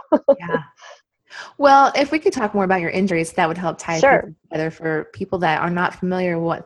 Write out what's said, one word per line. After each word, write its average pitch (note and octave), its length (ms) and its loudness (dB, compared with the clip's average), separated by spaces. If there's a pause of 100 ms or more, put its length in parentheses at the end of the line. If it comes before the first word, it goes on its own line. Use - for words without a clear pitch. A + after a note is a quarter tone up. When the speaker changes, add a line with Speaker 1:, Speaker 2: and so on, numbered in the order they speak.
(120)
Speaker 1:
<laughs> D#4 80 4 (200)
Speaker 2:
Yeah. E3+ 240 -6 (960)
Well, C#4 360 6
if C#4 160 -2
we D#4 60 0
could F4 160 0
talk G#3+ 220 -4
more G3+ 80 0
about F#3 180 0
your E3+ 80 -4
injuries, F3+ 440 -2
that F3 140 2
would E3 120 -4
help E3+ 180 -4
tie E3 220 -6
Speaker 1:
Sure. C4 240 4
Speaker 2:
things D#3+ 180 -16
together D#3+ 300 -6
for D#3 320 -6 (100)
people F#3+ 260 -6
that D#3+ 220 0
are E3+ 80 -2
not F3 240 -2
familiar F3+ 460 -4
with E3 260 -4